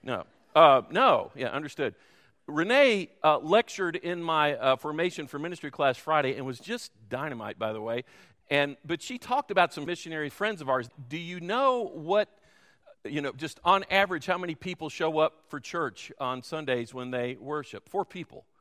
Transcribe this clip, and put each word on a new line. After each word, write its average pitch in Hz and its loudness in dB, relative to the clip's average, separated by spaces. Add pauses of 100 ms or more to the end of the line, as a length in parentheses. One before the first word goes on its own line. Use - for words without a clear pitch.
No. 117 -4 (280)
Uh, 143 10
no. 190 4
Yeah, 120 -4
understood. 139 -4 (520)
Renee, 208 2 (140)
uh, 151 6
lectured 180 0
in 170 -6
my, 151 2
uh, 131 2
formation 156 -4
for 143 -10
ministry 160 -10
class 135 2
Friday 139 0
and 131 -8
was 123 -8
just 233 -10 (160)
dynamite, 123 -8
by 110 -2
the 110 -6
way. 113 -4 (460)
And, 143 0
but 165 -8
she 247 -10
talked 269 -4
about 185 2
some 147 -8
missionary 160 -6
friends 202 -4
of 139 -8
ours. 127 0 (200)
Do 151 -8
you 175 -10
know 240 0
what, 185 0 (760)
you 143 -4
know, 139 -4
just 135 -10
on 190 6
average, 185 0
how 180 -2
many 175 -6
people 160 -10
show 156 -2
up - 2
for 143 -12
church 147 -6
on 127 -6
Sundays 131 -4
when 127 -8
they 123 -4
worship? 135 -10
Four 196 -2
people. - -14 (140)